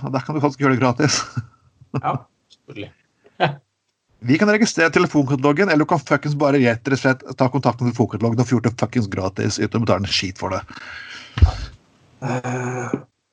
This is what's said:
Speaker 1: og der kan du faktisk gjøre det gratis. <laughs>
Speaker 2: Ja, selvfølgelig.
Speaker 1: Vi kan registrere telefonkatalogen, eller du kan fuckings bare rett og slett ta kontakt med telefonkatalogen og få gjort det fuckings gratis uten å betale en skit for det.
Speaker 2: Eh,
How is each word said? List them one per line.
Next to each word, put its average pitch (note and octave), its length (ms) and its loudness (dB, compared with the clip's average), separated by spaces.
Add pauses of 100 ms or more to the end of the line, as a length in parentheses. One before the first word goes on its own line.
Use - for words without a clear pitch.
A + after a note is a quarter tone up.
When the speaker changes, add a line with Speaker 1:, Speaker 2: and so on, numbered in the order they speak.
Speaker 1:
og C3 80 -6
der C3 120 -4
kan D3+ 120 -4
du C#3+ 60 0
faktisk C#3+ 220 0
gjøre C3 120 4
det A2+ 80 0
gratis. B2+ 380 2
<laughs> - 220 -8 (440)
Speaker 2:
Ja, C#3+ 220 -4 (420)
selvfølgelig. - 380 -16 (1300)
Speaker 1:
Vi B2 180 2
kan G#3 140 4
registrere G#3 400 2
telefonkatalogen, D3 800 2
eller D3+ 160 4
du - 40 -12
kan E3+ 100 2
fuckings D3 360 0
bare C#3+ 240 2
rett A#2 320 2
og C3+ 80 2
slett C3 220 2 (180)
ta C3 120 2
kontakt B2+ 280 0
med A#2+ 140 0
telefonkatalogen A2+ 500 0
og - 60 -2
få B2+ 80 2
gjort A2+ 100 0
det A#2 140 0
fuckings A#2 300 -2
gratis G2 500 -4
uten - 180 -2
å A#2 60 0
betale G2+ 180 2
en F#2+ 80 -4
skit - 300 -6
for F#2+ 100 -4
det. F#2 80 -4 (1700)
Speaker 2:
Eh, B2 680 -6 (360)